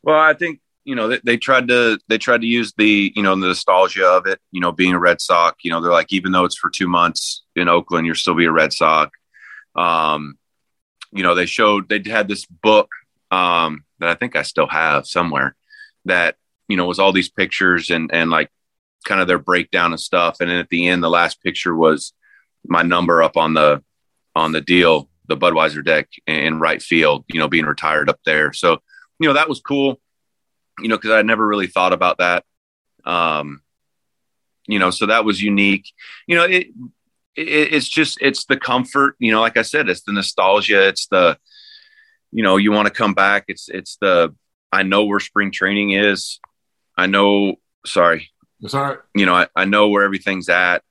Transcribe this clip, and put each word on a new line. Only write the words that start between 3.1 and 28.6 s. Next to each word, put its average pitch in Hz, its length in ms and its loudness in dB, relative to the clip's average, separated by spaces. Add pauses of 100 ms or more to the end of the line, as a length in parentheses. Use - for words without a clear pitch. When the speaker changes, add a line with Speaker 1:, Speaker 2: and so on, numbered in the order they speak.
Speaker 1:
you 104 80 -4
know, 95 140 2
the 92 100 -2
nostalgia 92 640 2
of 92 180 2
it, 95 140 -4 (100)
you 90 100 -8
know, 87 120 0
being 90 220 0
a 87 40 0
Red 87 220 2
Sox, 85 440 0
you 87 60 -4
know, 82 100 -2
they're 87 120 0
like, 82 200 0
"Even 92 200 -2
though 90 120 2
it's - 140 -4
for 92 100 -6
two 90 200 -4
months 87 560 -2 (100)
in 87 140 -2
Oakland, 85 380 0
you'll 85 100 -4
still 87 180 -2
be 85 120 2
a 82 40 2
Red 78 220 2
Sox." 78 440 0 (580)
Um, 78 640 -2 (760)
you 98 100 -6
know, 87 120 2
they 87 120 0
showed, 104 420 0
they 104 180 -2
had 107 220 -2
this 101 180 -8
book, 107 440 2 (400)
um, 85 540 0 (140)
that 85 100 -2
I 85 60 0
think 123 220 -6
I 76 60 0
still 73 240 -2
have 76 400 0
somewhere 73 480 -2 (500)
that, 87 320 0 (320)
you 101 80 -2
know, 90 100 0
was 90 120 -4
all 95 140 4
these - 180 -2
pictures 90 600 0
and, 82 220 -2
and, 82 180 0
like, 78 200 0 (540)
kind 98 160 0
of 90 60 2
their 90 120 0
breakdown 87 540 -2
of 78 80 -8
stuff. 87 400 -2
And 87 80 -2
then 87 100 -2
at 87 100 -6
the 87 180 -2
end, 87 160 0
the 82 80 0
last 85 320 0
picture 87 320 -4
was 80 380 0 (540)
my 85 160 0
number 85 400 2
up 80 140 0
on 80 180 0
the, 73 280 2 (540)
on 80 160 0
the 80 80 -2
deal, 82 480 2 (180)
the 78 100 -4
Budweiser 80 480 0
deck 78 240 0 (180)
in 78 340 -2
right 80 200 -2
field, 76 480 0
you 82 120 -4
know, 76 80 -2
being 78 180 0
retired 76 420 -2
up 80 160 -2
there. 76 280 0
So, 82 280 0 (380)